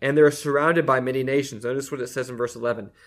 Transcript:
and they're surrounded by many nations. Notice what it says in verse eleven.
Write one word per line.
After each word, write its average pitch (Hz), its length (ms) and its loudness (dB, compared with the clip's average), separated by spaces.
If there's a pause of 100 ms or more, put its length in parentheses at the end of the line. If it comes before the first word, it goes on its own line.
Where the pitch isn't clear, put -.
and 139 160 0
they're 151 140 8
surrounded 147 560 0
by 131 140 4
many 131 220 -2
nations. 135 420 -2
Notice 135 260 -4
what 139 100 -8
it 123 80 -6
says 127 220 -6
in 123 60 -10
verse 120 200 -4
eleven. 113 340 -4 (160)